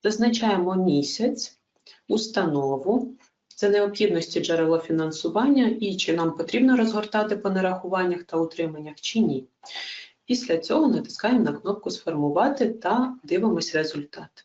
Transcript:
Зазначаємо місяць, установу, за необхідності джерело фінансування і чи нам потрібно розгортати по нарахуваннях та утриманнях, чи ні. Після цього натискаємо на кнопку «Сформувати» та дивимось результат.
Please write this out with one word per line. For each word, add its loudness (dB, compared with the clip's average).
Зазначаємо 2
місяць, 0
установу, 0
за 2
необхідності 0
джерело 2
фінансування 2
і -2
чи 0
нам -2
потрібно 2
розгортати 0
по -2
нарахуваннях 0
та -6
утриманнях, -4
чи -2
ні. 0
Після 0
цього 2
натискаємо 0
на 0
кнопку -6
«Сформувати» 0
та 0
дивимось 0
результат. -4